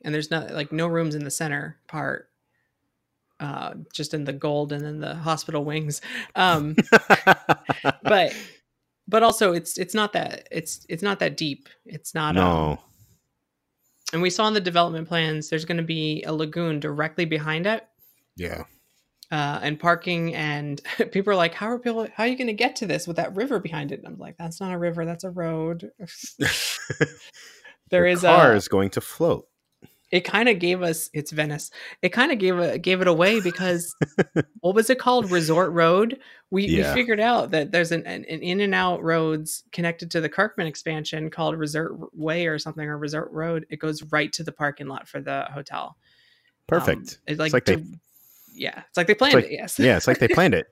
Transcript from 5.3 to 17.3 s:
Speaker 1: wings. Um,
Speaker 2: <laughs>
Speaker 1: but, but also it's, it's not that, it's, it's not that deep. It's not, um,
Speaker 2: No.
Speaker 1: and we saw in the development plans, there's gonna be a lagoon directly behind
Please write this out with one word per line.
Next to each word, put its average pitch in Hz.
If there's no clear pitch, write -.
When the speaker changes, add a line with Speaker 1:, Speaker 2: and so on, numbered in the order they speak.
Speaker 1:
wings. 151
Um, 156
Speaker 2:
<laughs> -
Speaker 1:
but, 185
but 214
also 220
it's, 165
it's 185
not 208
that, -
it's, -
it's 165
not 196
that 156
deep. 143
It's -
not, 156
um, 92
Speaker 2:
No. 80
Speaker 1:
and 165
we 180
saw 214
in 214
the 208
development 170
plans, 160
there's 160
gonna 170
be 156
a 156
lagoon 156
directly 151
behind 156